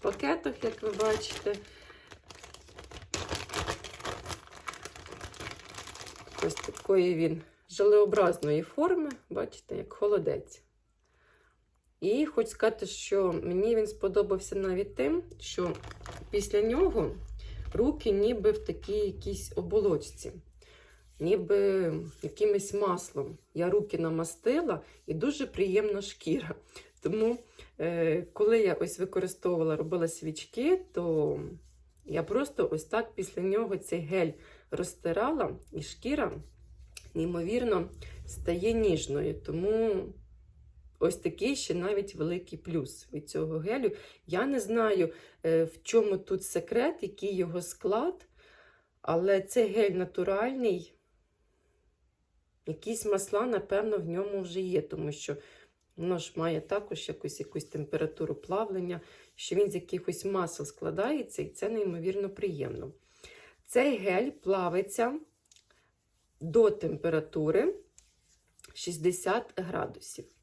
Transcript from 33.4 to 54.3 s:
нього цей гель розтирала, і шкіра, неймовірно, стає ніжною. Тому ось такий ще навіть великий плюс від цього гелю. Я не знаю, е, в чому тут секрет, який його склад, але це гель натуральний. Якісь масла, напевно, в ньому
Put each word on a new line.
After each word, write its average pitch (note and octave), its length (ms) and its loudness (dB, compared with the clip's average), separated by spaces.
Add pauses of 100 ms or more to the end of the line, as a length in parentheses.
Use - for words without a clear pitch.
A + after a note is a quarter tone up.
нього G3 360 0
цей - 220 -4
гель E3 320 0 (400)
розтирала, G#3 840 0 (160)
і D3+ 100 -6
шкіра, B3+ 500 -2 (840)
неймовірно, F3+ 760 0 (360)
стає F3 480 0
ніжною. E3 600 2 (120)
Тому G3 600 0 (920)
ось F3 160 4
такий A3 400 -2
ще - 180 -4
навіть G3 420 0
великий E3+ 440 -4
плюс D#3 540 -6
від - 160 -8
цього D#3 300 -2
гелю. G#3+ 320 0 (360)
Я G3 180 0
не C#4 140 0
знаю, G3+ 540 2 (300)
е, E3 200 4
в - 200 -6
чому G#3 340 4
тут F#3+ 260 -4
секрет, B3 580 0
який G3 340 -4
його E3+ 260 -2
склад, A#3+ 640 -2 (760)
але F#3+ 400 4
це A3 260 2
гель G3+ 240 4
натуральний. G3 1000 0 (1800)
Якісь G#3+ 380 -4
масла, G3+ 400 2
напевно, G#3+ 520 0
в E3 80 -2
ньому G3 360 -2